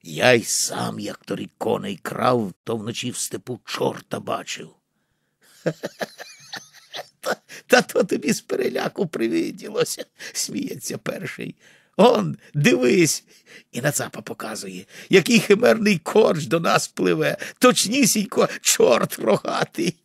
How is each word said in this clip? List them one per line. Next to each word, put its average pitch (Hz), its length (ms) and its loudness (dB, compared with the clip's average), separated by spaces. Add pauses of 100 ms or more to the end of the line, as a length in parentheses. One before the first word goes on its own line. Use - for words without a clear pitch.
Я 95 300 2
й 113 100 4
сам, 110 560 -4
як 104 180 -10
торік - 400 -10
коней 101 440 -4
крав, 117 520 0 (100)
то 117 140 -4
вночі 117 340 -8
в - 60 -10
степу - 480 -8
чорта - 540 -4
бачив». - 500 -8 (920)
<laughs> 160 100 -4 (1500)
«Та, - 160 -4 (320)
та 247 140 6
то - 220 0
тобі 226 300 -2
з - 80 -4
переляку - 640 -4
привиділося», - 1000 -4 (280)
сміється - 640 -8
перший. - 580 -10 (420)
«Он, 208 400 4 (160)
дивись», 202 680 4 (480)
і 120 100 -8
на 143 100 0
цапа - 300 -8
показує, 104 640 -12 (240)
«який 196 300 6
химерний 214 600 4
корч 196 460 2
до 165 140 0
нас 165 280 0
пливе, 165 500 0 (220)
точнісінько 226 920 2 (120)
чорт - 580 2
рогатий». - 840 -2